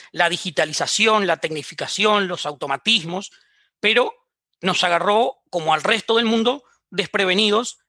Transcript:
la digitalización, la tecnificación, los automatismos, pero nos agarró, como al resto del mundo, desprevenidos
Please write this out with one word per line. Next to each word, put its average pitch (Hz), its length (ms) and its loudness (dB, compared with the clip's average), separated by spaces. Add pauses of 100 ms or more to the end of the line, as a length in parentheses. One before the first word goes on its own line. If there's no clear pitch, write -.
(120)
la 170 160 2
digitalización, 175 1000 0
la 165 100 0
tecnificación, 180 920 -2
los 175 180 -6
automatismos, 165 840 -4 (480)
pero 220 340 2 (460)
nos 180 240 -2
agarró, 196 540 2 (120)
como 156 240 -2
al 156 80 0
resto 226 360 0
del 233 80 2
mundo, 233 380 0 (260)
desprevenidos 202 1000 0